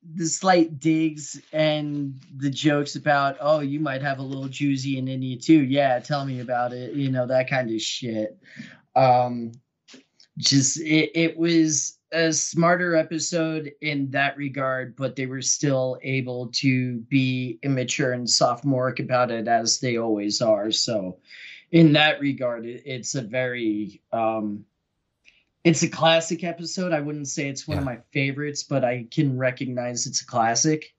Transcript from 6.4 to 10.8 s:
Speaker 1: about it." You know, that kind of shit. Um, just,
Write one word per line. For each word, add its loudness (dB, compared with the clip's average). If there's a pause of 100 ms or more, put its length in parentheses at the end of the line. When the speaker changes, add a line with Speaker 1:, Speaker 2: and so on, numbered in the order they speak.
Speaker 1:
about -2
it." -10
You 0
know, 0
that 0
kind -2
of -2
shit. -4 (560)
Um, 4 (840)
just, 4